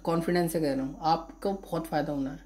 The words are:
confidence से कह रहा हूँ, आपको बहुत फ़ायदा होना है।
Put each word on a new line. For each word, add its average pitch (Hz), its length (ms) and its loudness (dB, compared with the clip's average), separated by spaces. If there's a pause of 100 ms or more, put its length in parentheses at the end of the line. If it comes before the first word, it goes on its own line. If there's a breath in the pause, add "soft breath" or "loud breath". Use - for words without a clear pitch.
confidence 170 500 2
से 175 60 2
कह 147 140 2
रहा 131 120 -2
हूँ, 143 160 -6
आपको 165 520 0
बहुत 165 340 -4
फ़ायदा 151 260 0
होना 135 180 -2
है। 165 140 -12